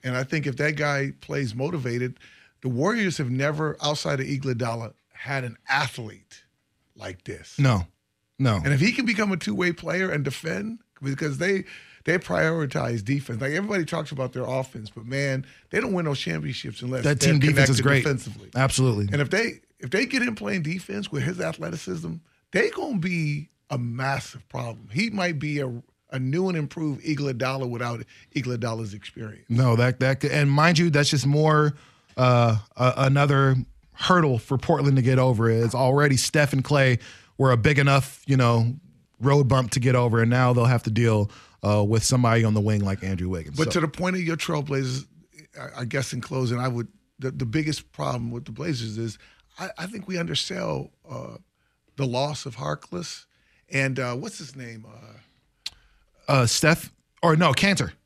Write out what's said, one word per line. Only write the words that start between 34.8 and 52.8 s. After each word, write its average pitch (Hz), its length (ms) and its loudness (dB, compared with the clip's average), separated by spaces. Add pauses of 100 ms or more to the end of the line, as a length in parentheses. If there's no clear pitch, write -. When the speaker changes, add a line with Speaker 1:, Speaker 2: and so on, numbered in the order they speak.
Speaker 2:
to 131 60 4
get 127 160 4
over. 117 320 4
It's 113 240 2
already 135 420 4
Steph 147 360 2
and 135 100 2
Klay 131 380 4 (380)
were 135 120 4
a 123 60 6
big 135 240 4
enough, 139 460 2
you 135 100 2
know, 120 400 2 (440)
road 139 280 4
bump 123 240 4
to 127 80 0
get 127 160 4
over, 120 240 4
and 113 100 4
now 123 220 4
they'll 120 140 4
have 123 180 4
to 113 60 -2
deal, 107 400 2 (360)
uh, 104 160 4
with 110 220 2
somebody 117 400 4
on 110 100 2
the 107 60 2
wing 104 240 0
like 95 180 -2
Andrew 92 280 -4
Wiggins. 80 260 -6
Speaker 1:
But 151 160 0
Speaker 2:
So 175 80 0
Speaker 1:
to - 0 -
the 160 80 0
point 180 260 -4
of 185 80 -4
your 165 140 -4
Trailblazers, 139 720 -4 (520)
I, 123 220 -14
I 123 60 -6
guess 127 260 -4
in 127 80 -8
closing, 123 400 -2
I 131 80 -2
would, 120 180 -4 (320)
the, 131 140 -6
the 131 140 -6
biggest 147 460 -4
problem 127 380 -4
with 120 140 -10
the - 80 -14
Blazers 117 460 -6
is 113 200 -8 (400)
I, 185 200 -10
I 165 80 -8
think 202 200 -12
we 185 120 -6
undersell, 170 720 -4 (200)
uh, 123 280 -14 (580)
the 139 100 -2
loss 135 400 -2
of 110 100 -12
Harkless 151 680 -8 (460)